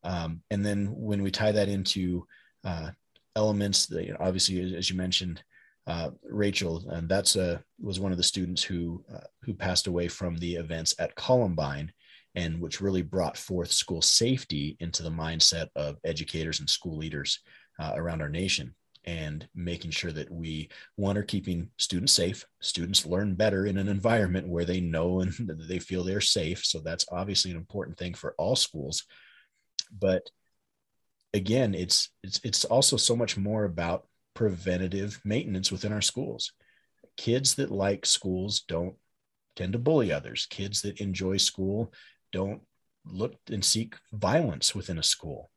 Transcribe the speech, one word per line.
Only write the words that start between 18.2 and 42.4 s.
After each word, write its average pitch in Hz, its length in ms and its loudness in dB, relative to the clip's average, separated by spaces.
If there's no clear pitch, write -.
our 73 80 -4
nation, 80 460 -2
and 78 500 -6
making 87 360 -6
sure 85 200 -4
that 76 180 -8
we, 80 400 -6
one, 101 200 0
are 104 60 0
keeping 90 540 -2
students - 340 0
safe. 92 340 2
Students 90 460 0
learn 92 300 2
better 98 300 4
in 98 120 2
an 98 100 0
environment 98 640 2
where 85 160 0
they 90 160 2
know 87 400 2
and 92 160 0
<laughs> 80 320 -6
they 92 100 -2
feel 92 240 -2
they're 95 160 0
safe. 87 460 2
So - 140 0
that's 82 320 -2
obviously 92 400 0
an 85 60 -6
important 87 400 -8
thing 87 160 -6
for - 240 -8
all 104 200 2
schools. - 480 -2
But 95 320 0
again, 104 400 2
it's, 87 360 2
it's, - 200 -6
it's - 220 0
also 123 320 4
so 117 180 4
much 117 220 0
more 104 260 0
about 85 420 -2
preventative 95 840 0
maintenance 104 480 0
within 104 200 -2
our 104 100 0
schools. 120 420 -6
Kids 127 400 2
that - 160 -2
like 98 340 0
schools 95 600 0
don't 85 280 -4
tend 92 180 -4
to 117 60 0
bully 127 320 4
others. 69 400 -4
Kids 101 320 -4
that 101 180 -6
enjoy 95 360 0
school 98 540 0
don't 98 300 -4